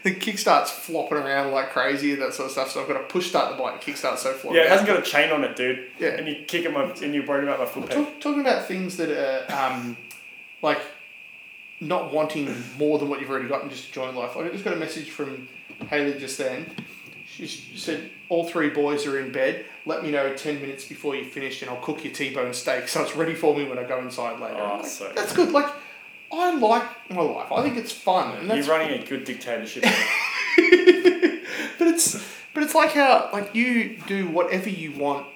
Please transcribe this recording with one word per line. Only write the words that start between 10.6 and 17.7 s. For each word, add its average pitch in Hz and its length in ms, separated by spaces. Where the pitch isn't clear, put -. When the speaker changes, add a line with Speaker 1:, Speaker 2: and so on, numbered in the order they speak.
Speaker 1:
like, 151 160
not 147 340
wanting 139 500
more 151 200
than 143 100
what 135 120
you've 131 80
already 131 200
got 139 140
and 143 80
just - 180
enjoying 127 280
life. 120 200
I 165 120
just 196 160
got 185 80
a 170 60
message 156 320
from - 380
Hayley 143 280
just 131 200
then. 131 260
She - 180
s-, - 160